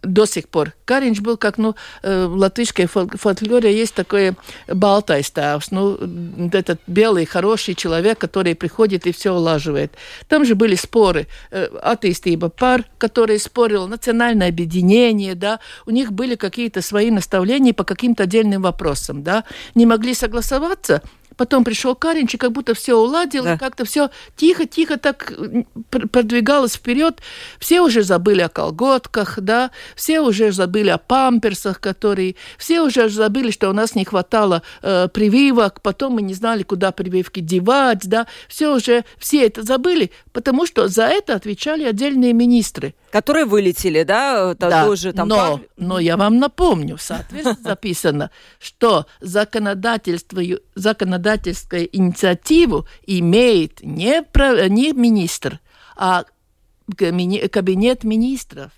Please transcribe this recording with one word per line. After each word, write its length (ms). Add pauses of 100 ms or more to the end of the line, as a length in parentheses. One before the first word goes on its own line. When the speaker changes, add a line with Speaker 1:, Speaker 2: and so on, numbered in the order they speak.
Speaker 1:
До 220
сих 220
пор. 240 (120)
Каринч 360
был 160
как, 220
ну, 160 (280)
э, 240
в 100
латышской 500
фол-, 300
фольклоре 600
есть 180
такое 420 (320)
«балtais 680
tēvs», 360
ну, 300
м, 520
этот 340
белый, 400
хороший 480
человек, 440
который 360
приходит 520
и 60
все 220
улаживает. 580 (360)
Там 160
же 100
были 220
споры, 500 (240)
э, 180 (140)
attīstība 720
par, 300 (140)
который 400
спорил, 500
национальное 600
объединение, 840
да, 260 (260)
у 40
них 220
были 240
какие-то 460
свои 280
наставления 640
по 120
каким-то 400
отдельным 380
вопросам, 600
да. 220 (300)
Не 120
могли 280
согласоваться, 880 (360)
потом 280
пришел 320
Каринч 380
и 40
как 140
будто 220
все 220
уладил, 460
Speaker 2:
Да. 160
Speaker 1:
как-то 260
все 240 (280)
тихо-тихо 600
так, 380
м, 300 (240)
пр-, 160
продвигалось 680
вперед. 440 (380)
Все 220
уже 240
забыли 380
о 60
колготках, 920
да, 300 (260)
все 240
уже 320
забыли 380
о 80
памперсах, 840
которые, 560 (200)
все 260
уже 260
забыли, 420
что 180
у 40
нас 240
не 80
хватало, 580 (200)
э, 300
прививок, 680
потом 320
мы 80
не 120
знали, 280
куда 300
прививки 480
девать, 680
да. 180 (220)
Все 280
уже, 280 (140)
все 260
это 200
забыли, 460 (220)
потому 340
что 200
за 200
это 280
отвечали 500
отдельные 480
министры. 640 (160)
Speaker 2:
Которые 340
вылетели, 600
да, 480
э, 20
та-, 160
Speaker 1:
Да, 160
Speaker 2:
тоже 260
там 160
Speaker 1:
но, 80
Speaker 2:
Павле-, 320 (100)
Speaker 1:
но 220
я 160
вам 220
напомню, 580
в 60
соответствии 600
Speaker 2:
<laughs> 20
Speaker 1:
записано, 680 (300)
что 460 (140)
законодательство 1200
ю-, 200 (140)
законодательскую 1200
инициативу 880 (200)
имеет 760
не 400
пра-, 460
не 240
министр, 680 (360)
а 280 (720)
кабине-, 520
кабинет 560
министров. 720